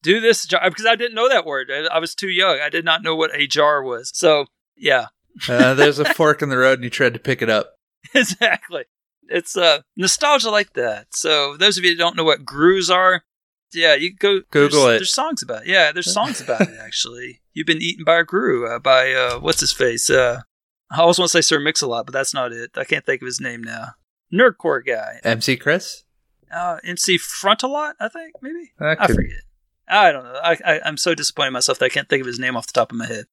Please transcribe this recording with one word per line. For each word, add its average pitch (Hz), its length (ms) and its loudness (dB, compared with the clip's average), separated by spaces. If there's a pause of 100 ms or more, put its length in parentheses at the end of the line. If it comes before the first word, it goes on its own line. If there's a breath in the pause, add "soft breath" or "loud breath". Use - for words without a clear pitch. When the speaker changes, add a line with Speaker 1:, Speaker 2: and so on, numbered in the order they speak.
Speaker 1:
Do 214 200 2
this 226 240 2
jar," 185 240 0
because 214 160 -6
I 233 100 4
didn't 240 180 -6
know 233 140 0
that 208 180 2
word. 135 240 -6
I, 151 240 -4
I 165 60 2
was 165 160 -6
too 196 140 -6
young. 180 320 2
I 147 80 -4
did 165 160 -4
not 160 180 0
know 160 140 -2
what 160 180 -2
a 143 120 -2
jar 147 360 2
was. 123 320 -8
So, 151 300 4 (320)
yeah. 123 340 2
<laughs> - 380 -14
Speaker 2:
Uh, 127 240 4
there's 143 260 4
a 147 140 0
fork 151 280 2
in 147 60 -2
the 131 100 -2
road, 131 180 6
and 123 100 -12
you 120 40 -6
tried 123 240 0
to 120 60 -10
pick 131 220 -4
it 113 80 -2
up. 107 240 0 (200)
Speaker 1:
<laughs> - 220 -20
Exactly. 190 680 -2 (420)
It's, - 300 -4
uh, 160 240 4 (160)
nostalgia 226 540 2
like 208 220 0
that. - 420 -4
So, 147 420 0
those 185 220 2
of 180 40 -4
you 180 120 4
that 170 40 -12
don't 170 160 0
know 165 80 -2
what 147 220 2
grooves 170 460 2
are, 185 320 2 (500)
yeah, 165 220 4
you 175 200 -4
go. 202 260 0 (100)
Speaker 2:
Google 143 320 4
Speaker 1:
there's, 120 120 6
Speaker 2:
it. - 40 2
Speaker 1:
there's 95 160 -2
songs 302 260 -4
about 110 220 -10
it. 160 60 -10
Yeah, 175 220 4
there's 175 220 -4
songs 233 260 -4
about 123 220 -4
it, - 160 0
Speaker 2:
<laughs> - 20 -20
Speaker 1:
actually. 120 640 -10 (100)
You've 151 140 -8
been 160 160 0
eaten 170 240 -6
by 165 140 4
a 170 40 0
grue, 165 440 -2
uh, 117 100 -6
by, 131 360 2
uh, 123 260 -2
what's 156 220 -2
his 139 120 -2
face? 120 380 0
Uh, 123 300 2 (500)
I 156 100 0
always 170 160 6
wanna 175 120 0
say 170 120 4
Sir 151 180 2
Mix-a-Lot, 135 460 -2
but 127 80 -14
that's 135 220 -4
not 123 180 -6
it. 117 240 -12
I 131 60 -8
can't 151 200 -2
think 135 200 -4
of - 20 -14
his 123 160 -10
name 120 220 -10
now. 113 320 -14 (360)
Nerdcore 170 540 -2
guy. 113 380 -6
Speaker 2:
M 117 180 0
C 127 160 0
Chris? - 460 -4 (500)
Speaker 1:
Uh, 175 300 -6
M 175 120 -10
C 175 220 0
Front-a-Lot, 269 840 -4
I - 100 -8
think, 330 340 -18
maybe? 320 340 -14
Speaker 2:
That 156 240 -2
Speaker 1:
I 196 60 2
Speaker 2:
could - 80 4
Speaker 1:
forget. - 260 -4 (460)
I 190 240 6
don't 131 120 -6
know. 127 180 -12
I, 165 220 0
I, 160 220 0
I'm 151 120 -6
so 170 180 0
disappointed 147 320 -4
in 131 60 -4
myself 127 260 -2
that 135 60 2
I 127 40 2
can't 143 180 -4
think 135 140 0
of 127 60 -8
his 120 120 -8
name 127 160 -4
off 113 120 -6
the - 60 -16
top 120 180 2
of 120 80 -8
my 117 80 -8
head. 110 260 -10